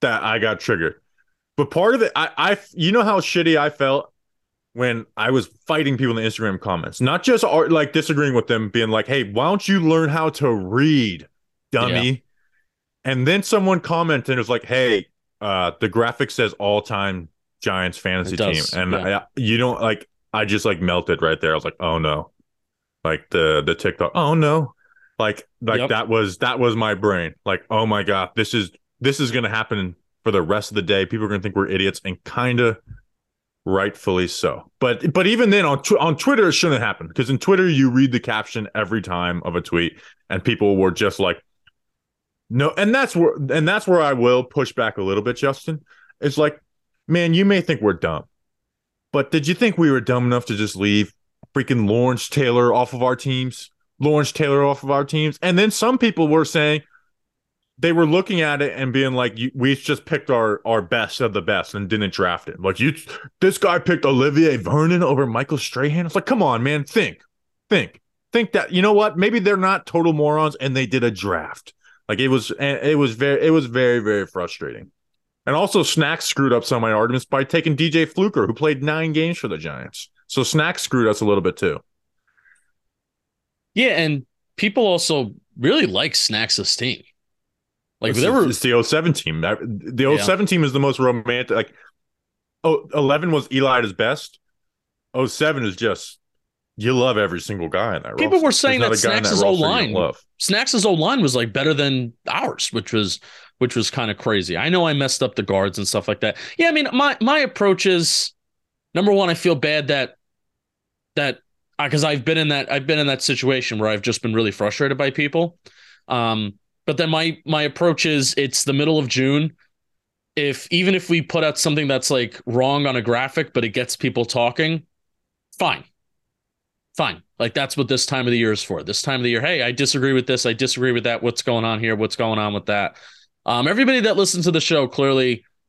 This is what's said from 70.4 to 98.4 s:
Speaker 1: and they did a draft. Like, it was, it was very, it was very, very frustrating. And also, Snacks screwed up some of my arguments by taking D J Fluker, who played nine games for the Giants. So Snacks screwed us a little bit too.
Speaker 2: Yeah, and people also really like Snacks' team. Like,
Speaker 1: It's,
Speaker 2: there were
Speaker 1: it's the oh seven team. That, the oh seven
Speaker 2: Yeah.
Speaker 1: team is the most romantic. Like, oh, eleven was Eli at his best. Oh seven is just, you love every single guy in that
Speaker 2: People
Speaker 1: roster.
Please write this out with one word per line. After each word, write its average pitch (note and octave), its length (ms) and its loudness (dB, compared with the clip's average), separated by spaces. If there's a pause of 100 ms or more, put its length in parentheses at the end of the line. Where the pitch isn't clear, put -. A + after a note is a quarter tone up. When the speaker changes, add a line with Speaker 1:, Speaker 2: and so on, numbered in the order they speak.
Speaker 1:
and C3 200 -4
they C3 100 0
did A#2+ 180 0
a A#2 80 2
draft. F2+ 640 -6 (340)
Like, G#2+ 120 -4
it C3+ 80 2
was, B2+ 320 0
it C#3 400 0
was B2 160 0
very, C#3 320 0
it D#3+ 40 4
was D#3 140 4
very, A#2+ 340 2
very G#2 280 0
frustrating. E2 640 -10 (560)
And C3+ 80 0
also, F#3+ 260 2
Snacks D#3 440 0
screwed C3+ 280 2
up A#2 120 2
some B2+ 120 0
of A2+ 40 0
my A2+ 100 0
arguments A#2 340 0
by C3+ 200 0
taking D#3+ 300 0
D D#3+ 140 0
J D#3+ 160 2
Fluker, F#3 400 0
who A2+ 80 -2
played C#3 300 0
nine D#3 280 -2
games D#3+ 280 -2
for D3 80 -6
the D#3+ 100 -6
Giants. - 520 -14 (180)
So C3 160 -2
Snacks D#3 400 0
screwed A#2+ 240 2
us G#2 140 0
a G#2+ 40 -2
little G2+ 160 4
bit F2 160 -2
too. F2 220 -2 (2000)
Speaker 2:
Yeah, A#3+ 160 4
and D3+ 340 0 (300)
people G#3+ 280 0
also E3 520 0 (200)
really G3+ 300 2
like A2+ 300 -2
Snacks' G#2+ 600 -2
team. A#2+ 280 -4 (1000)
Like, A2+ 100 0
Speaker 1:
It's, B2+ 100 0
Speaker 2:
there G3+ 120 4
were F#3+ 160 4
Speaker 1:
it's A2+ 100 -4
the B2 140 2
oh A#2 80 6
seven D#3 320 2
team. D#2+ 280 -4
That, G2+ 200 -2
the A#2 460 -4
oh D3 100 4
seven G3 260 0
Speaker 2:
Yeah. F#3+ 60 -2
Speaker 1:
team F3 140 2
is C3 100 0
the C#3 60 0
most C#3 200 2
romantic. B2 560 0
Like, A2 180 0 (880)
oh, D#3+ 300 0
eleven D3 380 0
was C#3+ 200 0
Eli C3 260 2
at A#2+ 60 2
his G2+ 100 -6
best. A#2 460 -4 (720)
Oh B2+ 140 0
seven D3+ 360 -2
is G2 120 -4
just, - 440 -4 (560)
you A#2 180 -2
love B2 240 2
every F#2+ 220 0
single F2 300 -6
guy G2 260 -4
in - 80 -8
that A1+ 140 -12
Speaker 2:
People D#4+ 160 0
Speaker 1:
roster. D#4+ 120 2